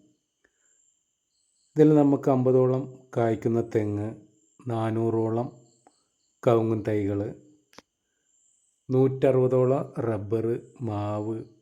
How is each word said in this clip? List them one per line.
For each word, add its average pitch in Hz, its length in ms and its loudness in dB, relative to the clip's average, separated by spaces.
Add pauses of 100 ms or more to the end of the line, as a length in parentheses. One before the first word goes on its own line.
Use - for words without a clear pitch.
(1700)
ഇതിൽ 151 140 6 (100)
നമുക്ക് 139 340 2
അമ്പതോളം 127 480 2 (360)
കായ്ക്കുന്ന 117 440 0 (140)
തെങ്ങ്, 104 340 -2 (600)
നാനൂറോളം 113 800 -2 (1000)
കവുങ്ങും 113 420 2
തൈകൾ, 101 320 -2 (1700)
നൂറ്ററുപതോളം 131 960 2 (220)
റബ്ബർ, 110 400 -4 (420)
മാവ്, 107 480 -6 (260)